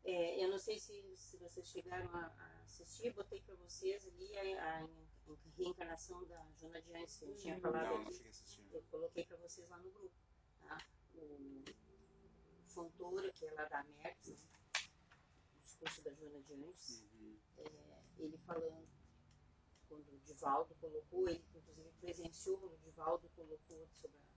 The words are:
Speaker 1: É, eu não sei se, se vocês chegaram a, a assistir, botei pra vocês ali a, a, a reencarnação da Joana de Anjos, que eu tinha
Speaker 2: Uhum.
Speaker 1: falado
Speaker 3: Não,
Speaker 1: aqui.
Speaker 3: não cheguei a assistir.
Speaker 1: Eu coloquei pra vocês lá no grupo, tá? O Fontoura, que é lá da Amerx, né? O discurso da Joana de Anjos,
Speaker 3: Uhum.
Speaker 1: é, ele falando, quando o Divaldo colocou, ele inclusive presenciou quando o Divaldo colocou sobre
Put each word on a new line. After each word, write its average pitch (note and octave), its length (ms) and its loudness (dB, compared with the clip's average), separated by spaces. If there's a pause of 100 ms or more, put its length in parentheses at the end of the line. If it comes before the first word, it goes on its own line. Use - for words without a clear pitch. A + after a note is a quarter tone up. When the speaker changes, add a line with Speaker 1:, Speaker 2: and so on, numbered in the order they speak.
Speaker 1:
É, F3 360 6
eu F#3 60 10
não G3 100 6
sei G#3+ 180 2
se, - 260 -8 (140)
se - 200 -12
vocês F3 300 -8
chegaram F3+ 480 -2
a, E3+ 120 2
a - 340 -12
assistir, - 540 -2
botei G4 260 -2
pra - 140 -12
vocês F4+ 520 2
ali F#3 300 -6
a, G3 260 4
a, D#3+ 200 2
a D#3+ 40 -4 (720)
reencarnação F4 720 2
da E3 180 -10 (140)
Joana E3 200 -6
de E3+ 160 -10
Anjos, E3+ 220 -4
que D#3 80 -8
eu C#3+ 100 -4
tinha - 200 0
Speaker 2:
Uhum. B2 60 -2
Speaker 1:
falado A#2 260 8
Speaker 3:
Não, A2+ 80 6
Speaker 1:
aqui. - 100 2
Speaker 3:
não - 60 -2
cheguei - 160 -6
a - 20 -12
assistir. - 420 -14
Speaker 1:
Eu - 200 -4
coloquei - 340 0
pra F4+ 120 -14
vocês F4 300 -10
lá F4+ 120 -10
no F3+ 100 -8
grupo, F#4+ 240 -12 (460)
tá? D3+ 180 -6 (380)
O C#3+ 480 -8 (1040)
Fontoura, F#3 680 0
que D#3+ 140 -4
é D#3 60 -2
lá D3+ 120 2
da D3 140 2
Amerx, D3 500 -4
né? - 60 -6 (1200)
O - 60 -20
discurso - 400 -4
da D3 100 -2
Joana D3 280 -10
de C#3 120 -12
Anjos, C#3 500 -8 (120)
Speaker 3:
Uhum. G#2+ 220 -12 (200)
Speaker 1:
é, - 460 -10 (160)
ele D#3 260 0
falando, D#3+ 420 2 (1000)
quando D3+ 240 -8
o C#3 60 -14
Divaldo D3 560 6
colocou, D#3+ 520 4
ele E4+ 220 4
inclusive D#4+ 500 -14
presenciou E4+ 600 2
quando - 140 -6
o D#3+ 40 -14
Divaldo D#3+ 580 4
colocou D#3+ 520 -8 (120)
sobre D3 200 -8 (180)